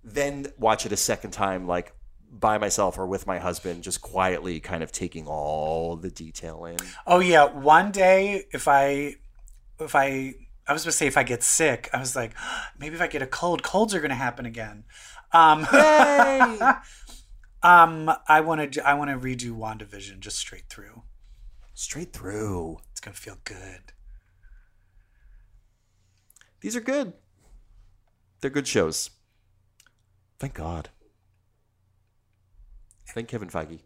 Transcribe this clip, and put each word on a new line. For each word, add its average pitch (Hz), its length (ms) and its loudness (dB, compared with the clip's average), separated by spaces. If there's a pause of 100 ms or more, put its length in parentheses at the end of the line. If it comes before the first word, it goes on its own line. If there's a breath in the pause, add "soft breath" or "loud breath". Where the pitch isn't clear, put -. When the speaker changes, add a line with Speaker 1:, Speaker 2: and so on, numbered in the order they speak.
Speaker 1:
then 139 440 -6 (100)
watch 110 280 0
it 101 60 -6
a 101 60 -4
second 101 340 -4
time, 95 360 -6
like, 87 260 -6 (380)
by 107 280 0
myself 98 400 -2
or 95 80 -6
with 95 180 -6
my 92 140 -6
husband, 87 440 -8
just - 180 -10
quietly 90 580 -4
kind 85 240 -8
of 78 80 -12
taking 82 360 -10
all 78 680 -6
the 87 140 -12
detail 80 540 -16
in. 85 120 -12 (300 loud breath)
Speaker 2:
Oh, 180 120 6
yeah. 165 260 6
One 151 460 4
day, 190 640 2
if 139 140 -4
I, 143 480 2 (640)
if 151 160 -8
I, 135 400 -2 (320)
I 143 60 0
was 156 100 -4
gonna 165 80 -4
say 151 160 0
if 131 100 0
I 135 60 2
get 117 180 -4
sick, - 500 0
I 131 80 -4
was 131 160 -6
like, 117 200 -6 (200)
<gasps> - 220 -14
"Maybe 156 180 -12
if 170 60 -4
I 165 60 0
get 143 160 -6
a 127 40 -8
cold, 170 360 -4
colds 208 320 0
are 170 40 0
gonna 147 140 -4
happen 123 320 -6
again." 110 380 -14 (480 loud breath)
Um, 156 420 8
Speaker 1:
Yay! 269 880 6
Speaker 2:
<laughs> - 1040 -4
um, 165 480 8 (160)
I 156 140 6
wanna 156 260 -2
do, 139 140 -6
I 143 120 4
wanna 143 240 -2
redo 123 400 -8
WandaVision 104 640 -14
just 101 180 -12
straight - 320 -12
through. - 320 -20 (720)
Speaker 1:
Straight - 400 -12
through. 95 640 -8 (140)
Speaker 2:
It's - 80 -18
gonna 101 160 -18
feel - 300 -18
good. 92 480 -18 (2750 soft breath)
Speaker 1:
These 214 140 -8
are 233 60 -4
good. 254 320 -4 (1300)
They're 135 80 -4
good 139 180 -4
shows. 82 420 0 (1300)
Thank 139 140 -10
God. 80 360 -10 (2250)
Thank 117 140 -10
Kevin 104 220 -10
Feige. 80 360 -10